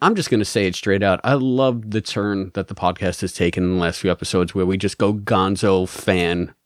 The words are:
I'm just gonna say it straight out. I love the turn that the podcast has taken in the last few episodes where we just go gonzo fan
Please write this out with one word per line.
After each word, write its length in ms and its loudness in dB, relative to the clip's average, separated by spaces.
I'm 140 2
just 140 -2
gonna 160 2
say 200 0
it 100 0
straight 280 0
out. 200 4
I 100 2
love 580 0
the 100 -2
turn 520 -4
that 140 -4
the 80 -12
podcast 460 -2
has 120 -4
taken 300 0
in 120 2
the 60 0
last 180 -2
few 120 0
episodes 440 -2
where 100 0
we 120 0
just 200 -4
go 160 2
gonzo 720 2
fan 680 0